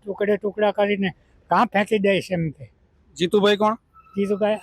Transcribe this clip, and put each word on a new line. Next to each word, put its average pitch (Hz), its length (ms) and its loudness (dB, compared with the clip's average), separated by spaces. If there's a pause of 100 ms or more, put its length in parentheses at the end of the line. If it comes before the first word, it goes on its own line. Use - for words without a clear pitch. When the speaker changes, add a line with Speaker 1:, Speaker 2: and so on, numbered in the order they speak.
Speaker 1:
ટુકડે 202 320 -2
ટુકડા 208 340 -2
કરીને 202 420 -2 (340)
કાં 185 180 2
ફેંકી 208 340 0
દઈશ?" 196 320 0
એમ 165 180 -2
કે. 135 220 -16 (460)
Speaker 2:
જીતુભાઈ 202 380 2
કોણ? 214 220 0 (400)
Speaker 1:
જીતુભાઈ 202 460 0